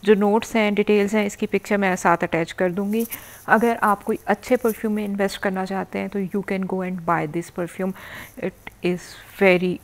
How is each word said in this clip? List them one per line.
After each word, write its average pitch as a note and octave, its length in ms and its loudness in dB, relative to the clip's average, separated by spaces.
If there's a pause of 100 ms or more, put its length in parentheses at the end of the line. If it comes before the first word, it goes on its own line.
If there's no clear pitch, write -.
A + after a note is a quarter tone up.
जो G#3 100 8
notes G#3 420 2
हैं, G#3 180 2
details G3+ 400 2
हैं, G#3+ 120 2
इसकी G#3 200 -4
picture G3+ 300 0
मैं F#3+ 200 2
साथ E3+ 200 4
attach E3 360 -2
कर F#3 200 0
दूँगी। G#3 340 -2 (400)
अगर A#3 300 4
आप G#3 260 0
कोई - 240 -2
अच्छे - 300 0
perfume A3 380 -2
में G#3+ 100 -2
invest G3+ 360 -2
करना F#3+ 240 -2
चाहते F#3+ 340 -6
हैं G3 100 -4
तो G3+ 120 -4
you F#3+ 220 -2
can F#3+ 180 -4
go F#3+ 140 -4
and F#3 220 -4
buy E3 360 -2
this E3+ 260 -8
perfume, F#3 340 -4 (520)
it - 420 -8
is F3+ 120 0 (440)
very F3+ 420 4